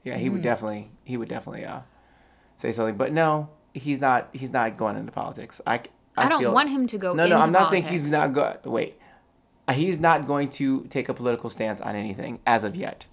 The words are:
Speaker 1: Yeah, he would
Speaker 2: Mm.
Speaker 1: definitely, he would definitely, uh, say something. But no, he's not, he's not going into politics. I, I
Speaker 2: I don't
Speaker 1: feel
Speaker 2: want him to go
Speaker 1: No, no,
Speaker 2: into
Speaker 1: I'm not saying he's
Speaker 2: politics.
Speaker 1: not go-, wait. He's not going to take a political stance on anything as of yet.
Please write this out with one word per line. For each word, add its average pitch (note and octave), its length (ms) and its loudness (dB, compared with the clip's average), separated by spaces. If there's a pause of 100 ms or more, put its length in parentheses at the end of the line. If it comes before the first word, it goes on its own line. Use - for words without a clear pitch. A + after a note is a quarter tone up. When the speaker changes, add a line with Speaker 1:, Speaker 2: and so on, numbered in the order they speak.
Speaker 1:
Yeah, B2+ 140 -8
he B2 120 -2
would F#3 120 -2
Speaker 2:
Mm. - 20 -6
Speaker 1:
definitely, G#2+ 480 -4 (140)
he B2 120 -6
would A2+ 120 -6
definitely, - 360 -10
uh, - 160 -12 (760)
say A#2 140 -4
something. A2 260 -2
But C3 160 -2
no, D3+ 360 2 (240)
he's C#3 280 -4
not, B2+ 320 2
he's B2+ 180 -10
not A2+ 260 0
going G#2+ 200 -2
into A2 140 -10
politics. - 540 -10
I, A#2 100 2
I A#2 60 -4 (440)
Speaker 2:
I C4+ 40 4
don't D#4 120 2
Speaker 1:
feel A#2+ 120 2
Speaker 2:
want C#4+ 160 4
him C4 180 0
to A3 100 -6
go F#3 160 -2
Speaker 1:
No, D#3+ 140 4
no, F3 80 6
Speaker 2:
into - 20 8
Speaker 1:
I'm D#3+ 140 6
not F#3 160 8
saying F#3 160 2
he's D#3 260 -2
Speaker 2:
politics. D3 260 2
Speaker 1:
not C#3 280 0
go-, - 80 -8
wait. A2+ 260 -2 (760)
He's D#3+ 300 0
not D#3+ 260 4
going C#3+ 220 0
to C3+ 400 0
take - 180 -4
a C3 60 -4
political A#2+ 360 -2
stance G#2+ 300 -4
on G#2 160 -6
anything G#2+ 500 -8
as A2+ 200 4
of G2 100 -4
yet. G2 380 -8